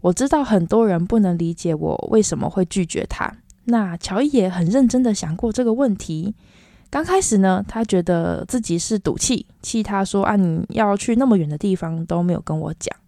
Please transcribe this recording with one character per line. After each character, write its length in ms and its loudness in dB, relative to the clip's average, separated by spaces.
我 120 2
知 160 0
道 140 4
很 240 2
多 200 4
人 160 2
不 140 0
能 220 4
理 120 -2
解 220 -2
我 380 -4
为 100 6
什 160 -2
么 100 -4
会 180 0
拒 200 -2
绝 240 -6
他。 220 -6
那 320 0
乔 240 -4
伊 80 2
也 180 4
很 200 -2
认 200 4
真 140 2
的 100 2
想 240 -4
过 160 -4
这 120 -2
个 100 2
问 220 2
题。 400 -6
刚 120 -2
开 160 2
始 200 2
呢， 280 2
他 160 -4
觉 200 2
得 420 -2
自 160 -4
己 160 -2
是 220 -2
赌 180 -2
气， 300 -2
气 180 -4
他 240 -2
说， 180 0
啊， 120 2
你 340 2
要 280 2
去 180 -2
那 100 2
么 100 6
远 140 0
的 80 -6
地 180 0
方 300 -6
都 160 -2
没 120 0
有 80 -2
跟 180 -6
我 200 -6
讲。 160 -8